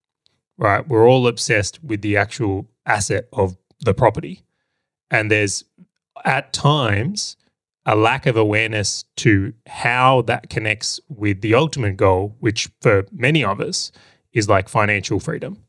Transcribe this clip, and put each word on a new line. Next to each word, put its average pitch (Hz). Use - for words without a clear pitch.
right? 104
We're 117
all 127
obsessed 113
with 110
the 104
actual 101
asset 104
of 95
the 107
property. 123
And 110
there's, 104
at 139
times, 139
a 107
lack 117
of 120
awareness 107
to 98
how 127
that 117
connects 110
with 104
the 107
ultimate 123
goal, 98
which -
for 101
many 151
of 98
us -
is, 107
like, 98
financial 104
freedom, -